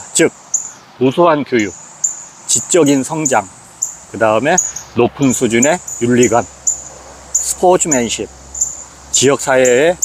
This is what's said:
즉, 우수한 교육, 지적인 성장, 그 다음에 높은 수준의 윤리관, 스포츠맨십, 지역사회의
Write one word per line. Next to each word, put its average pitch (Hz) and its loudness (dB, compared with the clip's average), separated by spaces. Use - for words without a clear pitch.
즉, 156 2
우수한 139 2
교육, 107 -2
지적인 143 2
성장, 127 -4
그 101 -8
다음에 113 2
높은 123 0
수준의 120 0
윤리관, 120 2
스포츠맨십, - -4
지역사회의 131 2